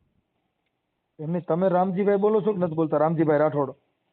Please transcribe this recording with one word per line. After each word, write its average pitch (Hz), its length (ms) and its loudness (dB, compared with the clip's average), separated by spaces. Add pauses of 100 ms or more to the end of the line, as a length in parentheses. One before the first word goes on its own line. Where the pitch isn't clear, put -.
(1200)
એમની 170 180 -4
તમે 180 280 0
રામજીભાઈ 190 460 0
બોલો 208 260 2
છો 208 120 -2
કે 175 60 -6
નથી 170 160 -2
બોલતા? 156 220 0
રામજીભાઈ 156 400 2
રાઠોડ. 147 380 0 (380)